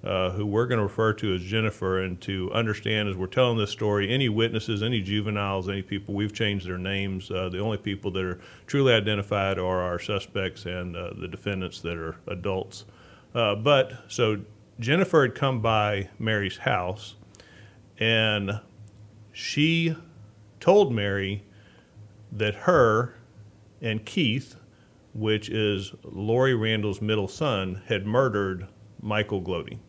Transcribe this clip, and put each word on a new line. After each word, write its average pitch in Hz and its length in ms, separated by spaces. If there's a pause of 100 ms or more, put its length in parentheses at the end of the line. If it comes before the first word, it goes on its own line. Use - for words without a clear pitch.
uh, 92 280
who 104 160
we're 107 180
gonna 120 160
refer 110 320
to 101 220
as 90 80
Jennifer, 101 580
and 92 200
to 95 320
understand 107 540
as 95 80
we're 92 120
telling 120 320
this 101 100
story, 104 420
any 131 160
witnesses, 110 540
any 117 180
juveniles, 98 720
any 98 140
people, 101 320
we've 101 180
changed 101 340
their 90 120
names. 95 500
Uh, 92 200
the 90 100
only 104 180
people 98 320
that 95 140
are 90 160 (260)
truly 135 280
identified 101 680
are 92 220
our 87 180
suspects 95 680
and, 90 300
uh, 90 180
the 87 140
defendants 92 540
that 82 160
are 80 180 (100)
adults. 92 600 (500)
Uh, 110 180
but, 131 400 (140)
so 107 340 (380)
Jennifer 151 420
had 127 140
come 131 260
by 104 560
Mary's 107 400
house, 92 560 (840)
and 107 600 (720)
she 165 640 (640)
told 185 320
Mary 101 520 (880)
that 107 240
her 127 580 (680)
and 110 200
Keith, 170 520 (580)
which 107 340
is 104 460 (100)
Lori 120 520
Randall's 107 480
middle 107 240
son, 98 580
had 101 220
murdered 101 600 (320)
Michael 104 420
Glody. 85 360 (120)